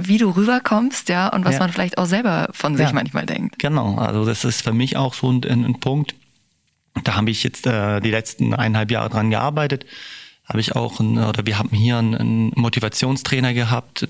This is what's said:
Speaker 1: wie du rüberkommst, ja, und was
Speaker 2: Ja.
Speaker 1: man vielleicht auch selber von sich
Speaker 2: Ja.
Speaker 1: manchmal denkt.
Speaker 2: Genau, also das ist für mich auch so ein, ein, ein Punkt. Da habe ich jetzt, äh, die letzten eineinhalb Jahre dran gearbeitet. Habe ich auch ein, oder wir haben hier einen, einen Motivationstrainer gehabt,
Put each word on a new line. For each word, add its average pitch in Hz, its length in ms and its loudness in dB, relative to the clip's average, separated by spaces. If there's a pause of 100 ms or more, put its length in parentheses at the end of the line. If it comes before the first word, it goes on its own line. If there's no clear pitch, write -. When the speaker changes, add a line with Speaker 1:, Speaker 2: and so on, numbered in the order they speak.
Speaker 1:
wie 208 100 4
du 226 100 4
rüberkommst, 220 800 0
ja, 180 200 0
und 185 180 0
was 180 80 4
Speaker 2:
Ja. - 60 0
Speaker 1:
man 180 120 2
vielleicht 180 240 -2
auch 185 80 2
selber 180 480 0
von 147 240 -2
sich 147 120 4
Speaker 2:
Ja. 127 40 0
Speaker 1:
manchmal - 320 -2
denkt. - 340 -4
Speaker 2:
Genau, 127 380 0
also 107 300 0
das 113 180 0
ist 117 160 0
für 110 140 -2
mich 127 240 0
auch 131 160 -2
so 127 180 0
ein, 123 120 2
ein, 120 200 2
ein 123 160 -2
Punkt. 143 340 -2 (880)
Da 107 140 0
habe 107 140 2
ich - 120 -2
jetzt, - 240 -4
äh, 104 340 2
die 110 100 0
letzten 113 420 0
eineinhalb 107 380 0
Jahre 110 180 0
dran 107 220 0
gearbeitet. 139 560 0 (600)
Habe 110 140 0
ich - 160 -2
auch 117 240 -2
ein, 110 160 2
oder 107 300 0
wir 107 120 0
haben - 120 -4
hier 113 260 4
einen, 113 180 2
einen 113 420 0
Motivationstrainer 123 1000 0
gehabt, 120 560 -2